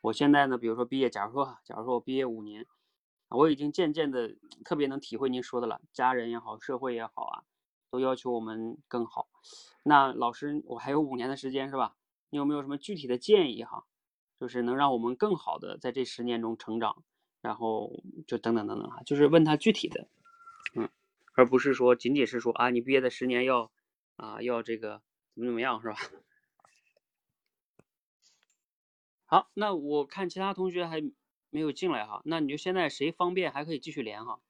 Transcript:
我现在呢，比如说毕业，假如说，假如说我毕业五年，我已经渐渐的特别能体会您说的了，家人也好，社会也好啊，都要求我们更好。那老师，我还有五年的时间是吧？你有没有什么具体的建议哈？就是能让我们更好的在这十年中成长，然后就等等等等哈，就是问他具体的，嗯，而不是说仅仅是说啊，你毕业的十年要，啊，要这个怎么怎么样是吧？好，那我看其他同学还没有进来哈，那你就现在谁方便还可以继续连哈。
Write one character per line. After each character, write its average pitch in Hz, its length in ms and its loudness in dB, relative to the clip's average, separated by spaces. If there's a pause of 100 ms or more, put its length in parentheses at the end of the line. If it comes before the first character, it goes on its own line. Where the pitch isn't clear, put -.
我 110 100 0
现 143 200 4
在 143 140 8
呢， 131 100 0
比 120 120 -2
如 113 80 0
说 123 80 0
毕 131 160 -2
业， 123 100 4
假 101 160 -4
如 113 60 -12
说， 135 320 -4
假 - 120 -16
如 110 80 -10
说 123 100 -2
我 117 60 0
毕 131 140 -6
业 135 100 0
五 113 200 -6
年， 107 200 -14 (640)
我 147 220 4
已 139 60 2
经 147 160 -2
渐 160 200 2
渐 151 160 0
的 120 280 -4 (280)
特 170 120 -2
别 143 100 2
能 135 140 -4
体 - 160 -10
会 131 120 -2
您 127 140 -2
说 123 180 -4
的 120 60 -2
了， 113 140 -6 (120)
家 127 220 2
人 117 160 -4
也 117 80 -6
好， 110 220 -12
社 131 180 -6
会 127 160 -4
也 117 100 -6
好 - 200 -10
啊， - 180 -10 (480)
都 127 80 -4
要 131 160 2
求 123 160 -4
我 117 80 0
们 113 480 -6
更 120 180 -2
好。 - 220 -8 (560)
那 139 300 6
老 120 200 0
师， 147 340 -6
我 120 120 -8
还 127 140 -6
有 151 80 4
五 135 160 -2
年 123 120 -4
的 135 80 -4
时 135 140 -8
间 135 180 -4
是 135 80 -6
吧？ 117 200 -2 (340)
你 147 80 -4
有 143 60 0
没 143 100 2
有 143 80 -4
什 135 60 -10
么 143 100 -6
具 208 160 -8
体 139 140 -8
的 123 100 0
建 175 380 4
议 113 80 -10
哈？ - 200 -12 (540)
就 127 80 -8
是 123 160 -4
能 123 140 0
让 139 160 4
我 120 60 0
们 120 180 -2
更 208 180 2
好 80 240 -6
的 95 180 -10
在 127 140 -6
这 127 140 -4
十 - 180 -10
年 120 180 -2
中 113 160 -4
成 113 240 -6
长， 107 220 -4 (400)
然 110 120 -4
后 110 480 -4 (240)
就 120 120 -4
等 117 160 0
等 107 120 0
等 104 120 -6
等 107 120 -8
哈， - 120 -14
就 143 140 0
是 147 100 10
问 160 180 8
他 151 120 6
具 214 160 4
体 - 160 -2
的， - 200 -8 (680)
嗯， 113 140 -2 (460)
而 127 100 10
不 123 140 4
是 139 160 2
说 123 200 6
仅 127 200 0
仅 135 120 4
是 117 140 -4
说 117 140 0
啊， 123 160 2
你 123 100 2
毕 131 120 -2
业 131 100 6
的 127 80 0
十 - 160 -6
年 123 180 2
要， 123 260 2 (460)
啊， 107 240 -12
要 117 220 -2
这 113 160 -6
个 104 240 -10 (320)
怎 117 80 -8
么 123 40 -4
怎 120 60 -2
么 117 80 -2
样 123 220 -2
是 117 60 -8
吧？ 107 80 -8 (3250)
好， - 280 4
那 208 200 0
我 147 320 0
看 190 220 -6
其 185 120 -8
他 190 140 -2
同 185 160 -2
学 175 160 -2
还 160 160 -6 (480)
没 151 100 -2
有 151 100 0
进 180 200 -2
来 110 160 0
哈， 104 180 -10
那 160 160 -2
你 143 80 0
就 143 80 -4
现 185 180 -4
在 175 140 2
谁 156 240 -2
方 180 220 -2
便 170 180 0
还 143 120 -6
可 165 100 -4
以 131 40 -4
继 160 120 -10
续 147 120 -6
连 110 220 -10
哈。 117 260 -10